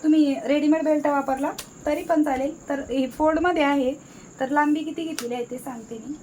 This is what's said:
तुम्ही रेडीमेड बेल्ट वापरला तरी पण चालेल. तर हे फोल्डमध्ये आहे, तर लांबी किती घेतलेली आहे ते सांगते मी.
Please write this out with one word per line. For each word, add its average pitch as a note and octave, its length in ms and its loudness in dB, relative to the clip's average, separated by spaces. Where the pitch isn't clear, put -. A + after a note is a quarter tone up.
तुम्ही D4+ 320 4
रेडीमेड D4 380 2
बेल्ट D4+ 240 2
वापरला C#4 440 0
तरी D4+ 180 -2
पण D#4 200 2
चालेल. C#4 460 -4
तर C#4 100 -2
हे C4 280 -2
फोल्डमध्ये D#4+ 560 2
आहे, C#4 300 2
तर C4 100 -2
लांबी D4 300 2
किती D#4 240 -6
घेतलेली B3 300 -6
आहे A#3+ 180 -6
ते B3+ 60 -8
सांगते A#3 380 -12
मी. B3 260 -12